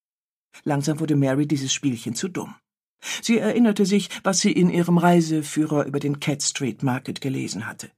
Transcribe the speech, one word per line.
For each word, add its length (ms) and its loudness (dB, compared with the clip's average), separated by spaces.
Langsam 380 0
wurde 160 0
Mary 300 2
dieses 260 -2
Spielchen 420 -4
zu 140 -6
dumm. 260 -10
Sie 180 2
erinnerte 460 2
sich, 240 2
was 160 0
sie 140 2
in 180 4
ihrem 280 2
Reiseführer 880 2
über 120 -4
den 220 -2
Cat 220 -2
Street 420 -4
Market 360 -4
gelesen 460 -6
hatte. 320 -14